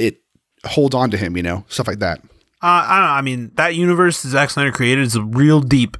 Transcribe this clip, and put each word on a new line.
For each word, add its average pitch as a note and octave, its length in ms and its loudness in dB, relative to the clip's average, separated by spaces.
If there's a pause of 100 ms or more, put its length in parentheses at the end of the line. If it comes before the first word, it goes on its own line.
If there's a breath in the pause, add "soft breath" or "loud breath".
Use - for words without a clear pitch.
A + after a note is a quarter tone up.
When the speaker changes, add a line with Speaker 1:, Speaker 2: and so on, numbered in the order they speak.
(640)
Speaker 1:
it - 20 -12
holds C#3 260 0
on B2+ 200 0
to G2+ 40 -2
him, F2+ 200 -4
you F2 80 -4
know, F2+ 240 -6
stuff - 180 -6
like G2+ 140 -8
that. F2 180 -4 (440)
Speaker 2:
Uh, F3 220 4
I F#3+ 140 2
don't F#3 80 2
know. D3 60 0
I C#3 100 0
mean, B2 320 -6
that E3 220 0
universe F3 460 2
Zack C#3 280 0
Snyder C#3 220 -2
created C3 340 0
is A2+ 140 -2
real C#3 400 4
deep, B2+ 400 0